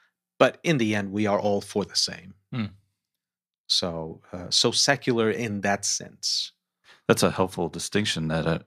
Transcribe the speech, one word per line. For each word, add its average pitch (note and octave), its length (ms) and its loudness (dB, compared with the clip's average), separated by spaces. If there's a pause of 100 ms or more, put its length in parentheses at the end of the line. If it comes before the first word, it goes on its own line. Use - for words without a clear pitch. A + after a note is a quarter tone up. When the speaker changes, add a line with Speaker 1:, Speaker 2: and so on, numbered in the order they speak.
(400)
Speaker 1:
But C3 240 4
in E3 140 2
the G#2+ 180 2
end, G2 160 -2
we G#2 160 0
are G2+ 120 2
all G2+ 220 2
for G2 240 -2
the - 100 -8
same. F2+ 380 -4 (180)
Speaker 2:
Hmm. A#2 140 -2 (1000)
Speaker 1:
So, E2 540 -4 (100)
uh, F2 180 -12
so - 220 2
secular A#2 580 2
in G#2 320 -2
that G2+ 240 0
sense. - 680 -4 (520)
Speaker 3:
That's - 180 2
a F2 80 4
helpful F#2 360 -2
distinction, E2 640 -2
that, D#2+ 180 0
uh, D#2+ 200 0